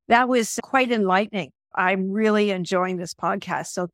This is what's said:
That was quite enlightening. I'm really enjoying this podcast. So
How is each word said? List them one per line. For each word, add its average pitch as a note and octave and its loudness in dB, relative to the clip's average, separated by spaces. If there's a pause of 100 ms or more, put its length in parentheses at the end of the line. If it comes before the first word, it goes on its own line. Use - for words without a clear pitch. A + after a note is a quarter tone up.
That A#3+ 6
was A#3+ 0
quite B3+ 0
enlightening. G3 0 (220)
I'm F#3+ 0
really G#3+ 2
enjoying F#3 -2
this F3 -8
podcast. E3+ -4
So F3+ -6